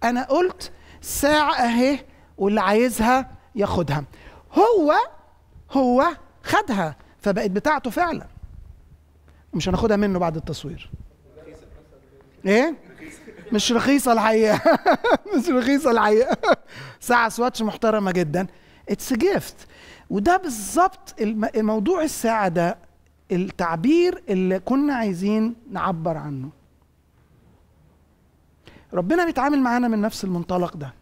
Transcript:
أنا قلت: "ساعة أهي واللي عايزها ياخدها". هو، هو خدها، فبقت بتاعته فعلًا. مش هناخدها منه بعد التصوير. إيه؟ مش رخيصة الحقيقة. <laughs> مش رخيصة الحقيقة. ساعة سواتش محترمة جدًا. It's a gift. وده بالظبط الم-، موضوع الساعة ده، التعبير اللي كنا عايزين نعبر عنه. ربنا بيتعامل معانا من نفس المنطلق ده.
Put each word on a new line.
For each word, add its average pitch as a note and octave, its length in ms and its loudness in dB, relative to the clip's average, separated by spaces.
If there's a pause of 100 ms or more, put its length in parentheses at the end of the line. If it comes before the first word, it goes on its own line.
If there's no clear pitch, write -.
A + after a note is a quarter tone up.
أنا B3 200 0
قلت: F4+ 480 -2 (300)
"ساعة D4+ 520 0
أهي B3+ 460 2 (380)
واللي G3+ 240 2
عايزها A#3 720 2 (240)
ياخدها". F3 480 -2 (500)
هو، F4+ 400 4 (760)
هو C4 360 2 (360)
خدها، G#3+ 520 -2 (240)
فبقت G3 320 -2
بتاعته G#3 380 -2
فعلًا. D#4+ 380 -4 (1300)
مش F3+ 160 -4
هناخدها G#3 280 2
منه G3 220 0
بعد E3 160 -2
التصوير. D#3+ 540 -10 (1600)
إيه؟ B3 300 2 (760)
مش G#3+ 200 0
رخيصة B3 400 2
الحقيقة. A3 500 2 (360)
<laughs> G#4+ 400 -2
مش B3+ 120 -2
رخيصة C4+ 420 2
الحقيقة. A3 460 2 (640)
ساعة A#3 300 2
سواتش A#3+ 320 -4
محترمة G#3+ 500 0
جدًا. F3 360 -2 (440)
It's - 220 -4
a A#3 40 -2
gift. E4+ 480 -2 (440)
وده G#3+ 280 2
بالظبط D#4 840 -2
الم-، G#3+ 340 -2
موضوع A3 480 0
الساعة A3+ 440 -2
ده، F3 300 0 (540)
التعبير G3 1000 0
اللي F#3 300 0
كنا C#4 360 0
عايزين A3 600 -2 (160)
نعبر E3 460 -4
عنه. C#3+ 320 -10 (2500)
ربنا C4+ 320 0
بيتعامل C#4+ 360 0
معانا B3 260 0
من G#3+ 140 0
نفس A3 220 -4
المنطلق F3+ 540 -4
ده. C#3 240 -12